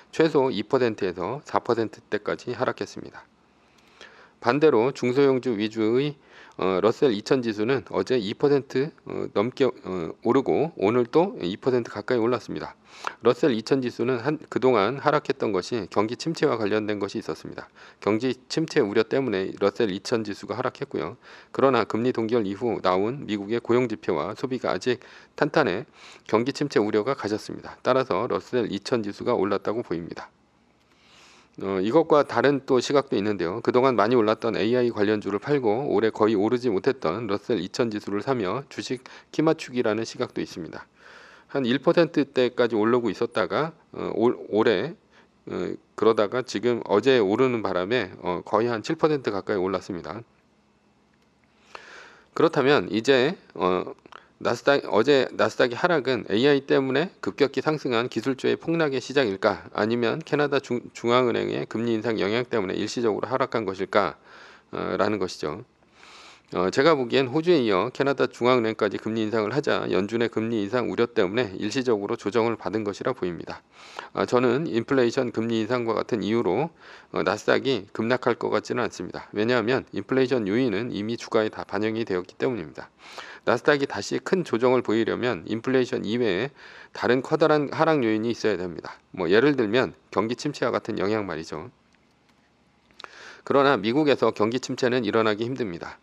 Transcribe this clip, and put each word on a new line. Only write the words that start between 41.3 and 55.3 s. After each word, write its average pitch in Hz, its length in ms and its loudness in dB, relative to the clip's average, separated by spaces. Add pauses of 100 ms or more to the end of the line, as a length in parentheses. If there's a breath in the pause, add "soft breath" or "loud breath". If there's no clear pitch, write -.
한 139 180 -2
일 127 140 2
퍼센트대까지 131 960 2
오르고 117 360 2
있었다가, 117 640 -2 (200)
어, 90 220 -6
올, 113 240 2 (100)
올해, 110 460 2 (500 soft breath)
어, 92 300 -6 (200)
그러다가 107 460 2
지금 117 460 -2
어제 120 320 4
오르는 113 440 2
바람에, 95 580 -2
어, 87 220 -4
거의 110 260 0
한 110 140 -4
칠 160 140 -4
퍼센트 151 340 0
가까이 101 280 -2
올랐습니다. 92 640 -4 (2000 loud breath)
그렇다면 143 580 2
이제, 127 460 2 (160)
어, 90 320 0 (540 loud breath)
나스닥, - 500 2
어제 127 460 4